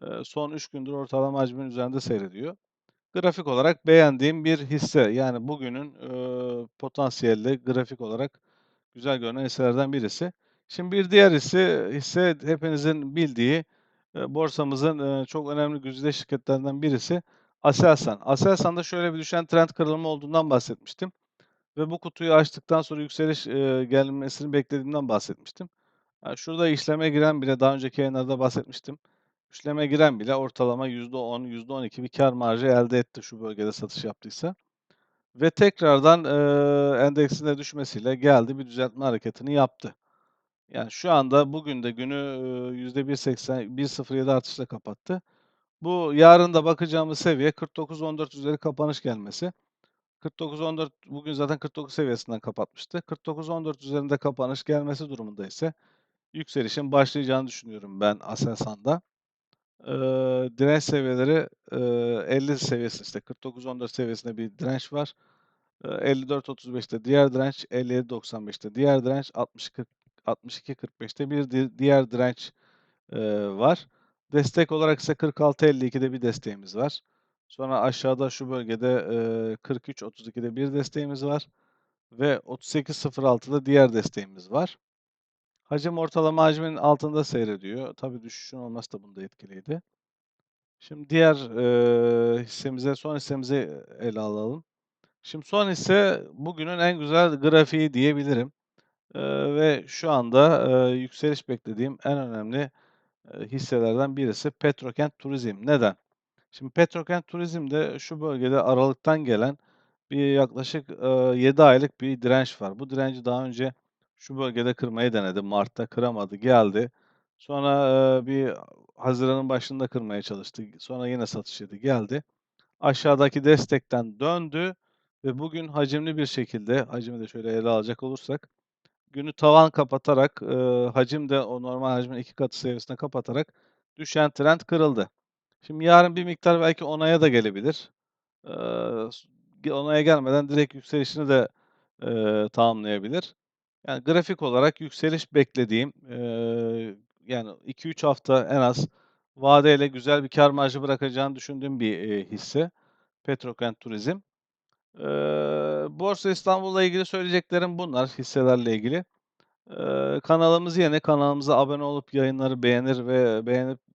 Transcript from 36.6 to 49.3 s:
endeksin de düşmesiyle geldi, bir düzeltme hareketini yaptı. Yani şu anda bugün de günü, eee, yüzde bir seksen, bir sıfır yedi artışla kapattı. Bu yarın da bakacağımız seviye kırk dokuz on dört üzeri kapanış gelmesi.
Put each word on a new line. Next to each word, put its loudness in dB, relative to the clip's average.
endeksin 2
de 0
düşmesiyle -6
geldi, 4
bir -10
düzeltme -6
hareketini -4
yaptı. 0
Yani -8
şu -2
anda 4
bugün -8
de -4
günü, -8
eee, -8
yüzde -4
bir -2
seksen, -6
bir -4
sıfır -8
yedi 0
artışla -2
kapattı. -10
Bu -2
yarın 10
da 4
bakacağımız -2
seviye 0
kırk -12
dokuz -10
on -8
dört -8
üzeri -6
kapanış -4
gelmesi. -8